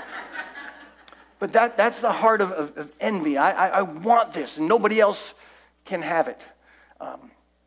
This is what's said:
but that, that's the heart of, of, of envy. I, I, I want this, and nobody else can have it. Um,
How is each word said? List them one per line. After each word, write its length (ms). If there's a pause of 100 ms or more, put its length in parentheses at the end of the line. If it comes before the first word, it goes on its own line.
(1400)
but 160
that, 240
that's 240
the 100
heart 300
of, 100
of, 240
of 240
envy. 380
I, 140
I, 160 (100)
I 40
want 520
this, 240
and 100
nobody 320
else 320 (540)
can 160
have 260
it. 180 (540)
Um, 300 (360)